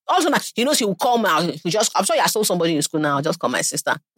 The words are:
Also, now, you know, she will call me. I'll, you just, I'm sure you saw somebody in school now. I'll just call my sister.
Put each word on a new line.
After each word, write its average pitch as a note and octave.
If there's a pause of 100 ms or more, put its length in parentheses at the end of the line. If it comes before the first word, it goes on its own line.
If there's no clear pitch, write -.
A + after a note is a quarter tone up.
Also, E4+
now, B3 (180)
you A3+
know, D4
she C4
will G3
call A#3+
me. G#3+
I'll, E3
you D#3
just, G#3+
I'm G3
sure D#4+
you A3+
saw G#3+
somebody E3+
in C#3+
school D3+
now. D3
I'll C#3
just E3
call A#2+
my -
sister. - (240)